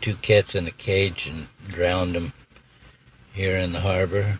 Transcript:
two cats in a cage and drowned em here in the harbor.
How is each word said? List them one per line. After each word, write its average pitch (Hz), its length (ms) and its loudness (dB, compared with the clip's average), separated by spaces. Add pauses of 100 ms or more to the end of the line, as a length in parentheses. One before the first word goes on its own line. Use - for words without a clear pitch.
two 107 140 -2
cats - 400 4
in 90 120 -2
a 82 40 -6
cage 95 560 0
and 78 200 -10 (220)
drowned 87 480 0
em 82 160 -4 (1000)
here 95 240 0
in 90 160 0
the 82 80 -4
harbor. 95 600 0